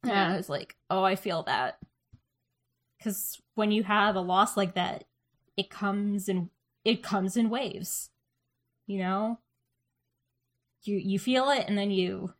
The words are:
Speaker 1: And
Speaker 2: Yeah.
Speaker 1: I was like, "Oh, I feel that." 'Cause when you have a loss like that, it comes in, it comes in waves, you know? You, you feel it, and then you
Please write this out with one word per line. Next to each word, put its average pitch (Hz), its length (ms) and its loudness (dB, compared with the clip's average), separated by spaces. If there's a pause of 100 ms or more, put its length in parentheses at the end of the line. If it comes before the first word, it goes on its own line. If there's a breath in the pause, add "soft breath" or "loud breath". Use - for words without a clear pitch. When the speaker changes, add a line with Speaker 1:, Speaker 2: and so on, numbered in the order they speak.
Speaker 1:
And 247 80 0
Speaker 2:
Yeah. 190 220 2
Speaker 1:
I - 40 0
was - 120 -6
like, - 260 -6 (120)
"Oh, 190 160 2
I 190 120 6
feel 175 320 -2
that." 127 320 -2 (1200)
'Cause - 400 -6 (140)
when 214 160 2
you 214 140 2
have 202 300 2
a 190 60 -2
loss 185 340 2
like 190 200 0
that, - 300 -4 (520)
it 196 140 -4
comes 202 580 -2
in, 180 220 0 (340)
it 233 160 2
comes 190 360 -2
in 226 120 4
waves, - 600 -6 (800)
you 196 120 -4
know? 202 400 -2 (1400)
You, 202 160 -2
you 190 200 0
feel 254 320 2
it, 277 160 2
and 202 120 0
then 202 140 0
you 185 480 -2